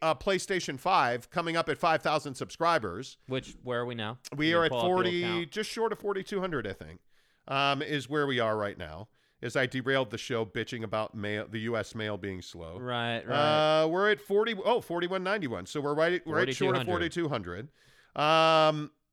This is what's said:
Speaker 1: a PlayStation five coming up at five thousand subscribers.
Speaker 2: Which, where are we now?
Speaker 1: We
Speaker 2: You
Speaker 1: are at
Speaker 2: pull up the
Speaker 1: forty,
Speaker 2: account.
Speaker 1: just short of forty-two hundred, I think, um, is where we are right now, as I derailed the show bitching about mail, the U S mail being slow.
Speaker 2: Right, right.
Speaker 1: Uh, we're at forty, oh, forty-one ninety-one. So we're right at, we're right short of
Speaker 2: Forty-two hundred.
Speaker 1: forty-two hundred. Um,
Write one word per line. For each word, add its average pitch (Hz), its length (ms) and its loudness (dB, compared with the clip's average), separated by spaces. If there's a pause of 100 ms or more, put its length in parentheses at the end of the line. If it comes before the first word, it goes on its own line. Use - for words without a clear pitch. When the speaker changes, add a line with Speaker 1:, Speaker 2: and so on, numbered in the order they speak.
Speaker 1:
a 160 140 2
PlayStation 180 640 -2
five 131 520 2
coming 170 260 -2
up 165 120 0
at 143 100 0
five 160 240 2
thousand 147 320 0
subscribers. 131 840 -2 (100)
Speaker 2:
Which, 127 340 -6
where 123 180 -2
are 120 60 -2
we 123 80 -6
now? 113 240 -6 (180)
Speaker 1:
We 151 140 2
Speaker 2:
You 170 80 4
Speaker 1:
are 170 60 4
at 156 60 2
Speaker 2:
pull 127 100 -2
up - 40 2
the 180 40 4
Speaker 1:
forty, 180 340 2
Speaker 2:
account. 175 300 -2
Speaker 1:
just 214 180 -6
short 220 220 -2
of 208 80 -8
forty-two 196 400 -4
hundred, 156 260 -2
I 95 60 -4
think, 85 280 -14 (480)
um, 139 340 2
is 143 260 -4
where 147 180 0
we 127 140 2
are 110 160 2
right 101 220 -2
now, 82 300 -12 (360)
as 123 100 -6
I 135 120 2
derailed 131 440 0
the 113 80 -6
show 113 260 -2
bitching 110 380 -6
about 110 320 -4
mail, 104 340 -4
the 110 120 -6
U 113 160 -2
S 104 180 -4
mail 107 220 -4
being 92 260 -6
slow. 85 360 -12
Speaker 2:
Right, 117 460 -4
right. 151 580 4
Speaker 1:
Uh, 160 40 4
we're 185 240 2
at 208 100 0
forty, 214 340 0 (100)
oh, 226 160 4
forty-one 175 420 -4
ninety-one. 147 440 -2
So - 140 -6
we're 143 140 0
right 165 200 4
at, 175 120 -4
we're 156 120 -2
right 175 160 2
short 180 220 2
of - 100 0
Speaker 2:
Forty-two 170 420 0
hundred. - 0 -
Speaker 1:
forty-two - 0 - (880)
hundred. 160 600 6
Um, 151 140 -6 (220)